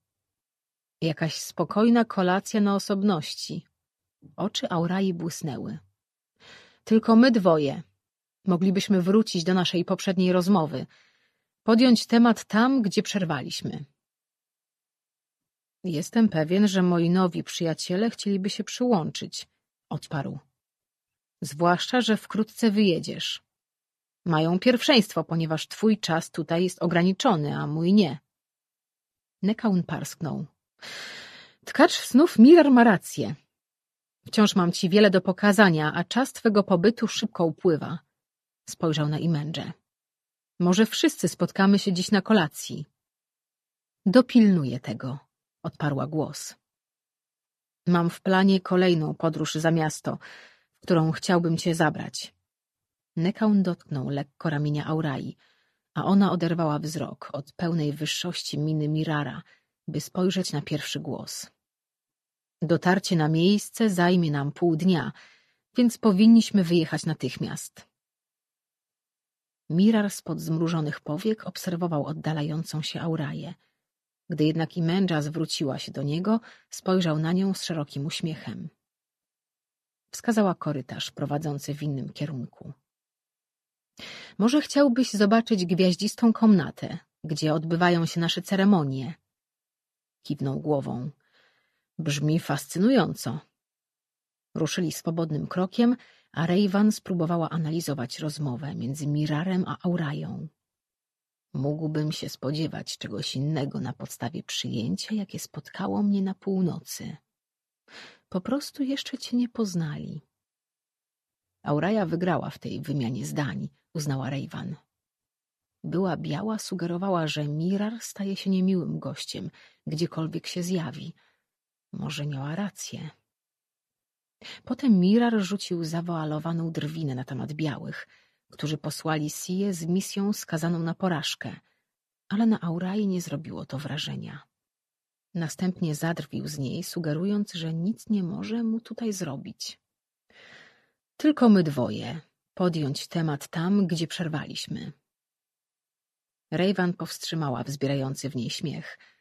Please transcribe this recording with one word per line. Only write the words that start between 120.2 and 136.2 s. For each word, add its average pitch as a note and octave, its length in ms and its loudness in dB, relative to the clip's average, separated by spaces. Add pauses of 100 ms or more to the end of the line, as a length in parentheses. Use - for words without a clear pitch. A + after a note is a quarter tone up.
się F3+ 160 -8
zjawi. D#3+ 500 -6 (800)
Może D3 340 -8
miała C#3+ 300 -6
rację. G3 540 -8 (1500)
Potem B3 360 4
Mirar A3 400 4
rzucił F#3 440 -4
zawoalowaną E3 880 -4
drwinę D3+ 440 -6
na B2+ 80 -8
temat C3+ 300 -10
białych, D#3 540 -6 (440)
którzy D3+ 260 -6
posłali D#3 520 -4
Się F#3+ 440 -4
z E3 120 -8
misją G3 480 -2
skazaną E3+ 460 -4
na E3 140 -4
porażkę, - 640 -6 (680)
ale G#3+ 160 0
na A3 160 2
Aurai F#3 460 -4
nie F3+ 140 -2
zrobiło - 440 -10
to - 120 -8
wrażenia. C3 640 -10 (920)
Następnie E3+ 600 -4
zadrwił D3+ 520 -6